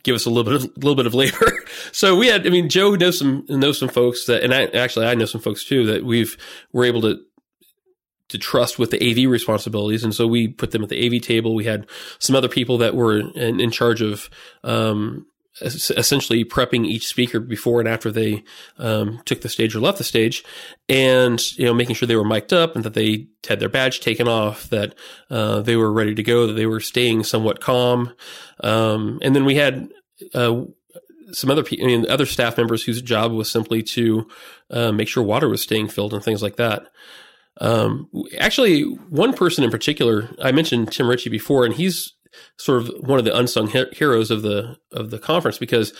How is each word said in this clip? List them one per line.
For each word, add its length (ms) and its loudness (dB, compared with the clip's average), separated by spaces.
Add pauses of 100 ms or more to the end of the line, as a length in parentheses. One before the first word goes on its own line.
give 120 2
us 100 -4
a 40 0
little 140 2
bit 100 0
of, 240 -2
little 180 2
bit 120 2
of 60 -2
labor. 440 2
<laughs> 40 -10 (300)
So 260 4
we 100 4
had, 180 4
I 40 2
mean, 180 4
Joe 280 4
knows 240 2
some, 280 0
knows 300 2
some 120 -2
folks 360 2
that, 180 2
and 100 2
I, 120 4
actually 400 0
I 100 2
know 100 2
some 160 -6
folks 220 -6
too 240 2
that 160 -2
we've, 340 0 (360)
we're 120 2
able 160 2
to, 200 0 (1080)
to 80 -8
trust 420 -2
with 120 0
the 120 0
A 100 4
V 140 4
responsibilities. 760 -2
And 100 -2
so 120 0
we 220 2
put 240 -8
them 120 -2
at 60 -6
the 80 -6
A 120 0
V 100 0
table. 340 0
We 120 -2
had 220 -4 (320)
some 160 0
other 120 2
people 320 0
that 160 2
were 240 2
in, 400 -4
in 120 0
charge 300 0
of, 280 -4 (340)
um, 640 -2 (340)
es-, 300 -6
essentially 520 0
prepping 420 0
each 220 -4
speaker 320 -2
before 400 -2
and 100 0
after 220 -4
they, 320 -2 (340)
um, 480 -2
took 160 -6
the 80 -8
stage 260 -2
or 40 -4
left 180 0
the 60 -6
stage, 400 0 (460)
and, 500 4 (180)
you 80 0
know, 80 4
making 220 0
sure 120 -2
they 80 2
were 100 2
mic'd 280 -2
up 220 2
and 80 -2
that 100 -8
they 340 0 (200)
had 120 -2
their 100 -2
badge 300 0
taken 280 0
off, 420 -2
that, 260 -4 (340)
uh, 320 -2
they 140 0
were 160 2
ready 240 0
to 80 -2
go, 240 4
that 60 -4
they 120 -2
were 140 -2
staying 440 0
somewhat 380 -2
calm. 520 0 (480)
Um, 600 0
and 140 2
then 100 4
we 100 4
had, 340 0 (440)
uh, 300 0 (680)
some 180 -2
other 140 2
pe-, 180 -8
I 40 0
mean, 220 2
other 200 0
staff 280 -2
members 280 0
whose 180 -4
job 300 0
was 200 -4
simply 320 -2
to, 440 0 (420)
uh, 220 0
make 160 0
sure 160 -2
water 260 0
was 120 -2
staying 280 -2
filled 240 -4
and 100 -6
things 180 -2
like 140 -4
that. 320 -2 (720)
Um, 540 0
w-, 240 -10
actually, 460 2
one 500 -2
person 300 0
in 80 2
particular, 580 0 (120)
I 100 2
mentioned 400 2
Tim 160 0
Ritchie 240 0
before, 340 2
and 80 0
he's 400 -4 (440)
sort 240 2
of 80 -6 (100)
one 180 2
of 80 2
the 100 2
unsung 320 2
he-, 260 0
heroes 360 2
of 140 -2
the, 340 -4 (140)
of 180 -8
the 80 -10
conference, 400 -2
because 420 0